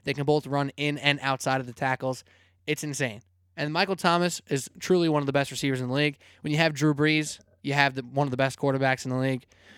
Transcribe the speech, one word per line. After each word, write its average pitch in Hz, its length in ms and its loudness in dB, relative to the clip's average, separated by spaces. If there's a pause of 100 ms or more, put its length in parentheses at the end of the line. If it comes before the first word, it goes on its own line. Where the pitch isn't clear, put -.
They 147 100 -2
can 139 120 -4
both 147 200 2
run 139 320 -2
in 147 220 -2
and 143 220 2
outside 135 380 0
of 127 80 -6
the 123 60 -10
tackles. 131 500 -4 (440)
It's 151 160 -4
insane. 131 380 -6 (360)
And 151 160 -4
Michael 190 220 0
Thomas 175 540 0
is 135 200 -4 (100)
truly 175 300 2
one 151 120 2
of 143 40 -2
the 135 80 0
best 139 180 0
receivers 135 300 -2
in 127 60 -4
the 123 60 -4
league. 147 240 0 (240)
When 156 100 -4
you 147 80 0
have 165 140 2
Drew 147 200 4
Brees, 151 460 0 (240)
you 139 100 -2
have 139 220 4
the, 135 60 -4
one 135 260 -2
of 131 40 -6
the 127 60 -2
best 135 200 2
quarterbacks 135 480 0
in 131 60 -4
the 127 60 0
league. 131 280 0 (320)